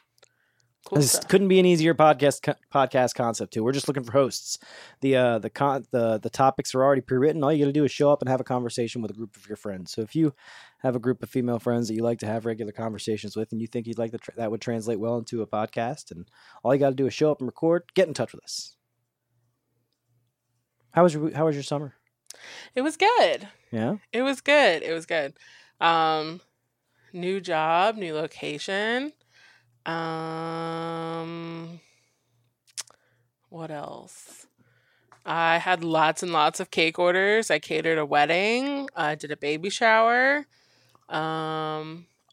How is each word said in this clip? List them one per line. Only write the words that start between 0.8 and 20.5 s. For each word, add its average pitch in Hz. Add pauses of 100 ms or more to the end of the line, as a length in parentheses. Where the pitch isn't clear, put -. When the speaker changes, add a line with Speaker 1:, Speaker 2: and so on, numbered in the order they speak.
Speaker 1:
Cool -
Speaker 2:
This 135
Speaker 1:
stuff. -
Speaker 2:
couldn't 190
be 190
an 180
easier 165
podcast 143
co-, 147 (180)
podcast 127
concept 117
too. 110
We're 120
just 139
looking 135
for 117
hosts. 127 (420)
The, 135
uh, 123
the 107
con-, 139
the, 113
the 117
topics -
are 131
already 135
pre-written. 143
All 135
you 160
gotta 139
do 147
is 131
show 143
up 143
and 127
have 131
a 127
conversation 123
with 107
a 98
group 107
of -
your 107
friends. 92
So 113
if 107
you 156 (480)
have 127
a 127
group 123
of 117
female 120
friends 120
that 110
you 113
like 117
to 110
have 110
regular 113
conversations 107
with, 110
and 113
you 113
think 113
you'd 117
like 113
to 113
tr-, -
that 113
would 110
translate 113
well 117
into 117
a 104
podcast, 113
and 87 (320)
all 120
you 139
gotta 139
do 131
is 117
show 151
up 143
and 131
record, 170 (100)
get 185
in 151
touch 123
with -
us. - (2250)